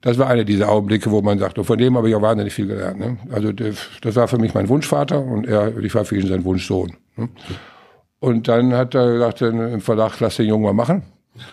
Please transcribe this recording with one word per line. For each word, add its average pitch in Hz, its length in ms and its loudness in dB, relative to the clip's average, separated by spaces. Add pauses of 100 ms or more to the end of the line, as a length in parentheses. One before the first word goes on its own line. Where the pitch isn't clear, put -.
Das 120 160 2
war 131 100 4
einer 120 180 2
dieser 101 240 2
Augenblicke, 104 420 2
wo 104 100 2
man 101 180 2
sagt, 95 200 -4
und 98 60 -2
von 110 120 2
dem 127 180 4
habe 113 140 2
ich 110 60 2
auch 104 60 0
wahnsinnig 104 320 0
viel 101 140 -4
gelernt, 98 320 -6
ne? 113 180 -6 (140)
Also, 107 200 -2
der, 107 220 -6 (280)
das 113 140 -2
war 120 120 4
für 127 120 0
mich 110 160 2
mein 98 120 0
Wunschvater 143 560 0
und 117 240 -4
er, 107 300 0
ich 104 160 -4
war 107 120 0
für 101 120 -2
ihn 95 100 0
sein 92 160 0
Wunschsohn, 92 500 -2 (240)
ne? 117 120 -6 (880)
Und 117 280 -2
dann 120 260 4
hat 127 220 0
er 123 180 2
gesagt, 117 300 0
im 117 380 -2
Verlag, 110 380 0
lass 113 180 0
den 113 100 2
Jungen 107 160 2
mal 101 100 2
machen. 117 300 0 (500)